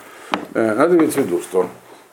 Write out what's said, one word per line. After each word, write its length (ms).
э, 220
надо 220
иметь 180
в 20
виду, 240
что 260